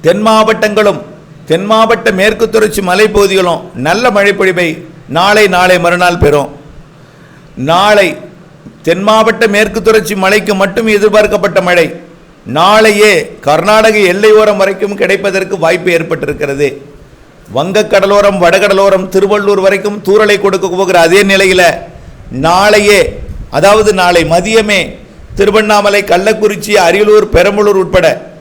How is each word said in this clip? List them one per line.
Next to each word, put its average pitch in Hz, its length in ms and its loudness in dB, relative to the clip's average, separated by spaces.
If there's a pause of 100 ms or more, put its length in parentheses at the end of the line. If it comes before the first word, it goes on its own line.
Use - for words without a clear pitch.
தென் 185 200 0
மாவட்டங்களும், 214 800 0 (440)
தென் 175 180 -2
மாவட்ட 220 460 0
மேற்கு 214 400 0
தொடர்ச்சி 214 300 0
மலைப்பகுதிகளும் 190 800 0 (140)
நல்ல 185 360 -2
மழை 202 240 0
பொழிவை 180 500 -2 (240)
நாளை, 202 400 2
நாளை 180 300 2
மறுநாள் 175 400 0
பெறும். 147 300 0 (1080)
நாளை 175 600 0 (680)
தென் 170 200 -2
மாவட்ட 220 440 0
மேற்கு 208 360 -2
தொடர்ச்சி 220 320 0
மலைக்கு 196 400 -2
மட்டும் 196 320 -2
எதிர்பார்க்கப்பட்ட 202 760 0
மழை. 175 340 0 (520)
நாளையே 202 920 2
கர்நாடக 214 580 2
எல்லையோரம் 208 580 2
வரைக்கும் 196 380 -2
கிடைப்பதற்கு 190 640 -4
வாய்ப்பு 170 320 -2
ஏற்பட்டிருக்கிறது. 147 880 -4 (720)
வங்க 180 360 -2
கடலோரம், 202 560 0
வடகடலோரம், 190 680 2
திருவள்ளூர் 196 520 0
வரைக்கும் 196 440 -2
தூறலை 208 360 2
கொடுக்க 190 280 -2
போகிற 180 320 0
அதே 175 220 4
நிலையில, 185 520 2 (560)
நாளையே, 190 960 0 (260)
அதாவது 202 440 2
நாளை 175 300 2
மதியமே, 190 720 -2 (380)
திருவண்ணாமலை, 202 680 0
கள்ளக்குறிச்சி, 208 680 -2
அரியலூர், 208 640 4
பெரம்பலூர் 202 420 2
உட்பட 175 680 -2